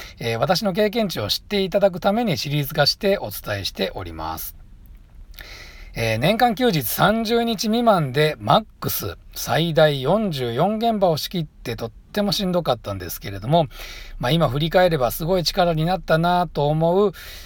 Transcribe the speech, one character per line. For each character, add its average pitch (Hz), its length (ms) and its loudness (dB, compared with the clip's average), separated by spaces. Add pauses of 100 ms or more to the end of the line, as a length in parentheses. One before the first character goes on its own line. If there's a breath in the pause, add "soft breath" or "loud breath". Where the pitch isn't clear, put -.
(180 loud breath)
え 113 200 -2
ー、 - 20 -4
私 170 240 2
の 196 100 0
経 214 160 2
験 214 200 0
値 147 100 -6
を 104 100 -4
知 - 80 -2
っ - 40 -10
て 202 200 -2
い 190 80 -2
た 202 100 0
だ 196 120 6
く 175 80 -8
た 196 140 2
め 233 120 0
に 165 140 0
シ - 100 -6
リ 147 120 0
ー 139 40 -2
ズ - 80 -8
化 147 140 4
し - 80 2
て 196 240 2
お 208 100 -6
伝 202 300 -6
え 98 40 -6
し - 80 -6
て 190 220 -4
お 98 100 -8
り 85 80 -10
ま 80 280 -6
す。 - 180 -12 (1400 loud breath)
え 113 160 0
ー、 - 40 -2
年 180 180 2
間 240 160 4
休 180 160 2
日 160 140 2
三 208 400 2
十 233 180 0
日 233 280 -2
未 233 120 2
満 185 300 4
で 151 280 2
マ 127 200 4
ッ 220 60 -2 (140)
ク 117 120 -4
ス - 260 -6 (160)
最 156 400 -2
大 151 260 4
四 190 300 0
十 127 240 -4
四 180 220 2
現 220 240 0
場 190 100 4
を 156 80 2
仕 - 100 -6
切 190 120 -4
っ 160 80 -4
て - 280 -8
と 113 120 -6
っ - 20 -10
て - 320 -6
も 202 100 0
し 196 140 -2
ん 180 60 -2
ど 175 100 0
か 143 120 0
っ 117 40 0
た 101 160 -8
ん 98 60 -6
で 90 100 -10
す - 100 -10
け 104 120 -10
れ 101 80 -10
ど 104 80 -8
も、 160 180 4 (540 loud breath)
ま 123 80 -2
あ、 127 40 2
今 160 160 4
振 127 120 -2
り 165 100 0
返 185 220 6
れ 156 80 0
ば 120 100 2
す 160 160 -4
ご 185 140 2
い 170 40 -2
力 170 300 2
に 156 120 0
な 185 120 0
っ 165 40 -10
た 160 180 2
な 175 280 2
と 147 200 0
思 170 400 4
う 170 60 -2 (320 loud breath)